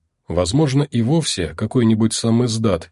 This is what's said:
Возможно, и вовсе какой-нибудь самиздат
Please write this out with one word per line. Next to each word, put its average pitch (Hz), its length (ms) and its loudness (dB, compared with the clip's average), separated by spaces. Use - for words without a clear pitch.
Возможно, 127 540 0
и 117 180 -2
вовсе 120 480 -2
какой-нибудь 110 640 0
самиздат 113 800 0